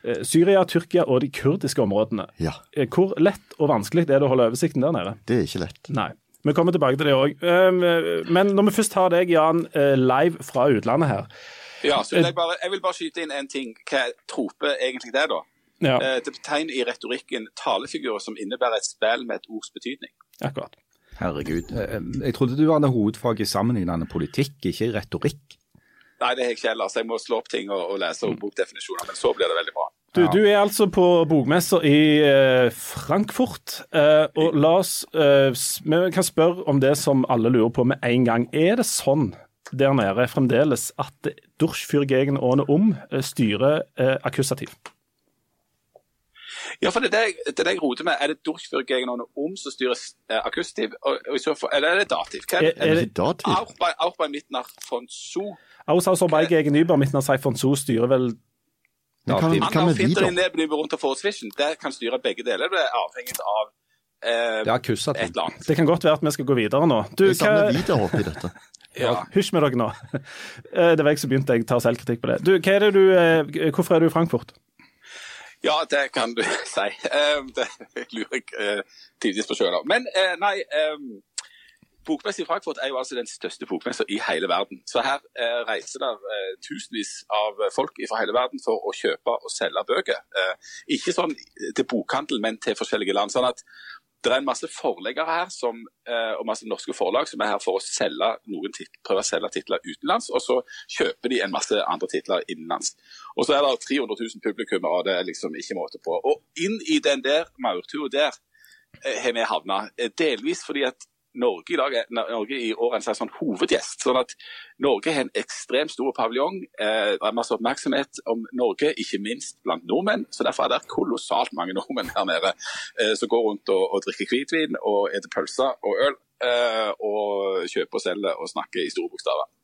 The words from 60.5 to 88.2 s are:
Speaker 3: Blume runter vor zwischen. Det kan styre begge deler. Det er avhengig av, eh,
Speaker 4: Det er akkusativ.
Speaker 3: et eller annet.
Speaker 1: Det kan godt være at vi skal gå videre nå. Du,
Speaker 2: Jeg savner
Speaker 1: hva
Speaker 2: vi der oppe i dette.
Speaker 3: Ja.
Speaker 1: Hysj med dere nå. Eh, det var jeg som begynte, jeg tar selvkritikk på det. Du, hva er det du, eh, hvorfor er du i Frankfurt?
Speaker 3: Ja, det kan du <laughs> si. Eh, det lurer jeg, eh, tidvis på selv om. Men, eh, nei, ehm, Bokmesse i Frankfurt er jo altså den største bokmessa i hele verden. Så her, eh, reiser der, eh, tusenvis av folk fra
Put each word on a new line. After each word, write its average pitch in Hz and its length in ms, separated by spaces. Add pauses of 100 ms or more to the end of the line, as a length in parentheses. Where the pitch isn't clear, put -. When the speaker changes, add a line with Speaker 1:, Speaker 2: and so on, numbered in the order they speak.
Speaker 3:
Blume 160 240
runter 151 240
vor 135 160
zwischen. 196 400
Det 147 240
kan 135 120
styre 120 280
begge 117 240
deler. 120 240
Det 185 120
er 139 120
avhengig 120 480
av, 107 300 (520)
eh, 117 420
Speaker 4:
Det 110 40
er 110 60
akkusativ. 127 480
Speaker 3:
et 92 80
eller 90 180
annet. - 180
Speaker 1:
Det 151 100
kan 160 100
godt 170 180
være 156 100
at 151 80
vi 151 80
skal 143 140
gå 135 100
videre 123 320
nå. 120 160 (140)
Du, 190 100
Speaker 2:
Jeg 185 100
savner 208 340
Speaker 1:
hva - 20
Speaker 2:
vi 175 140
der 135 180
oppe 92 160
i - 20
dette. 85 280 (460)
Speaker 3:
Ja. 120 180 (180)
Speaker 1:
Hysj - 200
med 165 100
dere 135 140
nå. 113 120 (840)
Eh, 170 220
det 156 100
var 147 60
jeg 143 80
som 120 120
begynte, 135 260
jeg 117 100
tar 123 140
selvkritikk 120 400
på - 80
det. 120 160
Du, 185 140
hva 185 160
er 202 60
det 208 140
du, 190 180
eh, 160 600
hvorfor 175 240
er 160 40
du 165 60
i 156 60
Frankfurt? 165 400 (1120)
Speaker 3:
Ja, 156 160 (100)
det 143 220
kan 117 220
du 113 80 (160)
<laughs> - 160
si. 101 120 (220)
Eh, 147 320 (160)
det 127 120 (440)
lurer 110 240
jeg, - 80 (160)
eh, 101 220 (380)
tidvis 107 280
på 107 80
selv 90 240
om. - 80
Men, 240 160 (100)
eh, 185 240
nei, 202 200 (100)
ehm, 147 540 (800)
Bokmesse - 380
i - 20
Frankfurt 165 400
er 135 80
jo 127 80
altså 127 160
den 120 100
største - 380
bokmessa - 480
i 95 80
hele 85 260
verden. 90 380
Så - 160
her, 135 220 (180)
eh, 117 240
reiser 110 340
der, 123 200 (160)
eh, 95 160 (100)
tusenvis - 720
av 104 260 (160)
folk - 240 (120)
fra 110 120